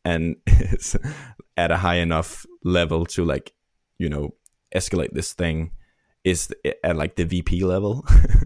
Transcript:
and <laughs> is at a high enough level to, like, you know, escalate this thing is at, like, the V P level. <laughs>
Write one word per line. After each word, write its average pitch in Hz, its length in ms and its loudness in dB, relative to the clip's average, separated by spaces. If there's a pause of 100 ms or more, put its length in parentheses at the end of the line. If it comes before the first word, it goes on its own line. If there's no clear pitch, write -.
and 82 380 -2
<laughs> - 40 -10
is - 520 4 (580)
at 85 160 0
a 87 60 0
high 87 220 0
enough 82 460 -4 (200)
level 85 400 0
to, - 180 -4
like, 71 300 -4 (440)
you 85 120 -4
know, 73 240 -8 (420)
escalate - 380 -4
this - 180 -8
thing 82 400 -4 (540)
is 90 280 -2 (300)
at, 85 140 -2
like, 78 180 -6
the 90 80 -2
V 87 180 -4
P 87 220 -2
level. 101 460 -2
<laughs> - 60 8 (300)